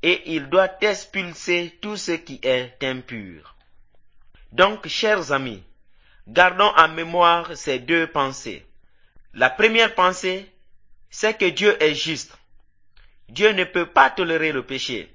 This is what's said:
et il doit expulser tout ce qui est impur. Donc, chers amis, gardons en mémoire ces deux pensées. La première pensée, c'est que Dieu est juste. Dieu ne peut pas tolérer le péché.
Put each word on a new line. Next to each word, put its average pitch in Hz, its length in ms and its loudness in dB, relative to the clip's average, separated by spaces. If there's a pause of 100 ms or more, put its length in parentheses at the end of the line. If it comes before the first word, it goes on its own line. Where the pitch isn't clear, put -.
et 175 280 -2
il 139 160 -6
doit 185 200 4 (120)
expulser 180 960 -4
tout 208 160 -8
ce 175 160 -6
qui 160 300 -8
est 127 420 -2
impur. 110 720 -10 (960)
Donc, 202 340 2
chers 180 460 -2
amis, 127 300 -4 (680)
gardons 180 480 4
en 160 120 6
mémoire 170 680 0
ces 131 220 -4
deux 160 280 0
pensées. 135 600 -6 (680)
La 127 160 2
première 220 460 2
pensée, 185 520 0 (600)
c'est 214 300 -4
que 190 80 0
Dieu 180 360 2
est 151 120 2
juste. 151 420 -8 (920)
Dieu 208 220 2
ne 185 120 0
peut 175 220 -2
pas 262 240 4
tolérer 160 420 -2
le 131 100 -4
péché. 127 520 -8